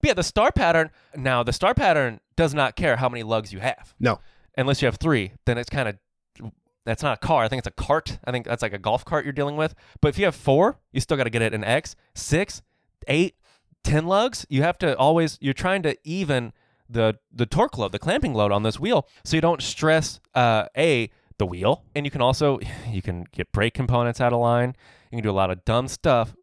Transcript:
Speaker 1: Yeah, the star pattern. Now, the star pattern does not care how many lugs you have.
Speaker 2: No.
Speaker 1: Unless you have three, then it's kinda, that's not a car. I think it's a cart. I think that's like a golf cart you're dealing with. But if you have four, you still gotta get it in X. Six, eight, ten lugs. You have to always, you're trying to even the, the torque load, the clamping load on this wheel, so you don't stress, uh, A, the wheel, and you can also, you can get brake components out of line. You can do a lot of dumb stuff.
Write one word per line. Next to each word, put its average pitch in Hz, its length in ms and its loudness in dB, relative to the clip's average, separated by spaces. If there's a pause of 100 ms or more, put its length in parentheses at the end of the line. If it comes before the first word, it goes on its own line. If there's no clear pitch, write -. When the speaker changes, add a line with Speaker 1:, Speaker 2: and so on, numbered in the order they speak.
Speaker 1:
Yeah, 311 120 4
the 180 100 0
star 214 280 2
pattern. 165 380 2 (260)
Now, 127 280 0
the 120 100 -2
star 220 220 2
pattern 151 460 2 (140)
does 151 200 2
not 139 200 0
care 151 200 2
how 123 140 0
many 120 120 -8
lugs 107 320 -2
you 95 60 -12
have. - 400 -6
Speaker 2:
No. 120 200 0 (380)
Speaker 1:
Unless 135 240 0
you 135 60 2
have 117 100 -2
three, 117 360 0 (120)
then 120 120 0
it's 120 120 -8
kinda, 113 300 -4 (880)
that's 113 180 -4
not 131 180 -2
a - 60 -6
car. 135 160 4
I 110 60 0
think 131 100 -4
it's - 80 -10
a - 40 -8 (120)
cart. - 420 -2
I 123 60 -6
think 123 140 -4
that's - 160 -4
like 104 120 -4
a 101 60 -8
golf 110 260 -2
cart 156 180 -2
you're 139 100 -6
dealing 143 240 -4
with. 156 180 -2 (260)
But 151 80 4
if - 80 -4
you 196 80 2
have 170 100 2
four, 165 440 2 (120)
you - 100 -2
still 156 160 -2
gotta 123 120 0
get 113 120 0
it 113 120 0
in 107 100 -6
X. 120 320 -2 (200)
Six, - 460 -2 (460)
eight, 160 280 2 (480)
ten 156 240 0
lugs. 208 420 0
You 139 140 0
have 175 160 0
to 151 180 0
always, 160 440 2
you're 139 120 -2
trying 185 300 -2
to 151 200 -2
even 147 500 -2 (360)
the, 113 300 0 (120)
the 117 140 -2
torque 214 320 0
load, 101 140 -2
the - 80 -6
clamping 196 340 -2
load 104 180 2
on 104 120 0
this 110 160 -2
wheel, 185 280 0 (160)
so - 120 -2
you 156 60 4
don't 165 200 2
stress, - 580 0 (140)
uh, 117 320 2 (120)
A, 131 340 2 (260)
the 104 80 0
wheel, 90 380 -2 (100)
and 143 120 -4
you 143 60 -6
can 139 100 -4
also, 131 380 2 (300)
you 98 120 -4
can 87 300 -6
get - 200 -8
brake 107 220 0
components 120 460 0
out 120 140 2
of 120 60 0
line. 120 360 2 (360)
You 117 60 -8
can 113 60 -6
do 104 80 0
a - 0 -
lot 95 200 2
of 92 140 -8
dumb 120 220 0
stuff. 127 560 0